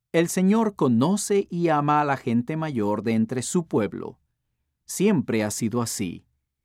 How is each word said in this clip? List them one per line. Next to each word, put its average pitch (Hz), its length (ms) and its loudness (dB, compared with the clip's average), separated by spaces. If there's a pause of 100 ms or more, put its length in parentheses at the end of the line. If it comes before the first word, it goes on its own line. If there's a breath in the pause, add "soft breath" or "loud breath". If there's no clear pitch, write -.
(120)
El 170 180 2
Señor 208 460 2
conoce 175 760 2
y 170 200 0
ama 147 300 2
a 147 60 2
la 139 100 0
gente 120 400 -2
mayor 113 460 -2
de 113 120 0
entre 113 280 0
su 170 240 -2
pueblo. 98 540 -4 (640)
Siempre 151 580 0
ha 104 60 -2
sido 117 320 -2
así, 90 440 -6 (400)